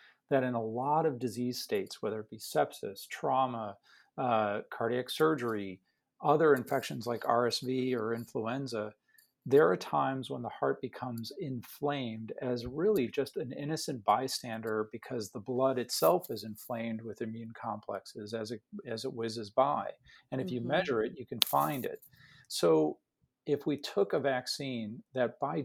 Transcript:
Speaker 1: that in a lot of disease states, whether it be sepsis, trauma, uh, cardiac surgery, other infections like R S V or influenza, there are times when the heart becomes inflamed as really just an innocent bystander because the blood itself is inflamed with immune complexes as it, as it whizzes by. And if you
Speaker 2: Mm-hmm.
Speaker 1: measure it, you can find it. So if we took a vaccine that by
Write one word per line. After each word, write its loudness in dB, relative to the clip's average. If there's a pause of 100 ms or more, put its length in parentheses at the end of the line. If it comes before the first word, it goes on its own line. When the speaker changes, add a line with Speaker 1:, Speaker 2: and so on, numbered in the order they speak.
(300)
Speaker 1:
that 4
in 0
a 0
lot 2
of 0
disease -2
states, -4
whether -2
it -10
be -16
sepsis, -4
trauma, 0 (420)
uh, 2
cardiac -2
surgery, 0 (400)
other 8
infections -2
like -4
R 6
S 0
V 0
or -2
influenza, -4 (520)
there 8
are 4
times 0
when -6
the -6
heart 0
becomes -6
inflamed -4 (100)
as -2
really 2
just -4
an -4
innocent -4
bystander 0
because -6
the -10
blood 2
itself 2
is -8
inflamed -6
with -8
immune -8
complexes -8
as -4
it, -8 (260)
as -6
it -4
whizzes -6
by. 4 (420)
And -2
if -4
you -2
Speaker 2:
Mm-hmm. -4
Speaker 1:
measure 2
it, -2
you -12
can -6
find 0
it. -6 (460)
So 4 (480)
if 0
we 0
took 0
a 2
vaccine -2 (120)
that 0
by -2